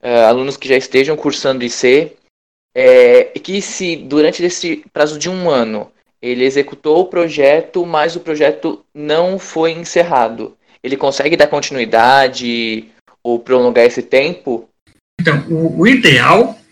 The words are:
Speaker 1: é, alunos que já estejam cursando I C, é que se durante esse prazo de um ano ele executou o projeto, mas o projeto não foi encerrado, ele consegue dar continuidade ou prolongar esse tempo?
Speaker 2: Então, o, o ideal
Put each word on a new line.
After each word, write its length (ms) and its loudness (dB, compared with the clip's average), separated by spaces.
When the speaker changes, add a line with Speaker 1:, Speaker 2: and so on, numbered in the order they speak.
Speaker 1:
é, 240 2
alunos 320 2
que 100 -16
já 80 2
estejam 400 0
cursando 480 -4
I 60 -4
C, 480 0
é 480 6
que 220 -8
se 340 -8
durante 480 -2
esse 480 -6
prazo 260 -2
de 120 -8
um 200 -4
ano 380 -2
ele 220 -4
executou 560 -2
o 60 0
projeto, 800 0
mas 300 -2
o 40 -8
projeto 640 -4
não 460 -4
foi 320 -4
encerrado, 840 -4
ele 140 -6
consegue 400 -2
dar 100 6
continuidade 1400 0
ou 160 -2
prolongar 460 2
esse 160 0
tempo? 680 -4
Speaker 2:
Então, 280 0
o, 340 -2
o 60 4
ideal 680 2